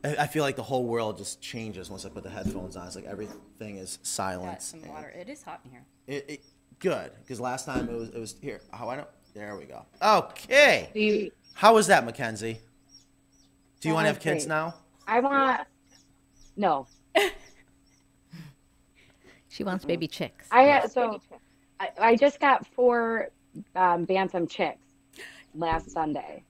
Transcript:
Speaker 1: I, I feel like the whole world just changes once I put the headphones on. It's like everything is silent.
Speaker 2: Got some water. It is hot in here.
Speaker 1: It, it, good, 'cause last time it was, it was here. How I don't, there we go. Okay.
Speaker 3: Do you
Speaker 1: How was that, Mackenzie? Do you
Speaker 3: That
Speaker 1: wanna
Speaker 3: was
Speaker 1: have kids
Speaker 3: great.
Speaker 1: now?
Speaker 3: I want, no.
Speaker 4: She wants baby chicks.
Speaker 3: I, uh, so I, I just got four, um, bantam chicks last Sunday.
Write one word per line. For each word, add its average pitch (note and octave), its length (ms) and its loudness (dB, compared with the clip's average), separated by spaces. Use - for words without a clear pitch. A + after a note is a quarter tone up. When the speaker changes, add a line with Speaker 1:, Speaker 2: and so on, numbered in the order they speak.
Speaker 1:
I, D3 120 -4
I D3 120 0
feel D3+ 160 -2
like C#3 120 -2
the A#2 80 -8
whole B2+ 220 -2
world A2+ 320 -2
just - 240 -12
changes A2 480 -12
once F#2+ 160 -14
I F#2+ 40 -12
put G2 140 -16
the F#2+ 60 -14
headphones F#2 480 -8
on. F2+ 100 -14
It's F2+ 80 -16
like F#2+ 100 -16
everything G#2 680 -14
is F#2 260 -12
silent. F#2 520 -6
Speaker 2:
Got - 100 -14
some D#3+ 240 -16
water. D3+ 220 -16
It F3+ 200 -18
is D4 140 -18
hot E3 220 -16
in B2+ 60 -20
here. B2+ 140 -20
Speaker 1:
It, C#3 220 -8
it, D3 120 -14
good, A#2+ 320 -2
'cause A#2+ 120 -10
last B2+ 260 -6
time B2+ 240 -4
it A#2 60 -8
was, A2+ 140 -8
it - 80 -12
was A2+ 240 -12
here. B2 200 -12
How A#2 180 -10
I B2+ 60 -6
don't, C#3+ 120 -12
there G#2 220 -10
we D2 80 -14
go. C2 200 -18
Okay. G#3+ 920 4
Speaker 3:
Do G#3+ 60 -6
you G#3+ 320 0
Speaker 1:
How A3+ 220 8
was G#3+ 120 6
that, E3+ 180 6
Mackenzie? A2+ 560 -6
Do D#3+ 80 -2
you - 20 2
Speaker 3:
That D#3 40 2
Speaker 1:
wanna D#3+ 140 4
Speaker 3:
was D3 60 0
Speaker 1:
have - 80 -16
kids D#3 220 0
Speaker 3:
great. D3+ 100 -8
Speaker 1:
now? D#3+ 180 -2
Speaker 3:
I A3 120 4
want, C4+ 420 2
no. E3 320 0
Speaker 4:
She - 140 -10
wants F#3+ 200 -4
baby E3+ 240 -4
chicks. - 440 -10
Speaker 3:
I, B3+ 200 10
uh, B3 160 4
so A3+ 340 -2
I, G3 100 -4
I A#3 160 6
just C#4+ 240 4
got C#4 280 4
four, A#3 640 2
um, F3 300 4
bantam F#3 420 0
chicks - 320 -4
last D#3+ 380 -2
Sunday. D3+ 580 -6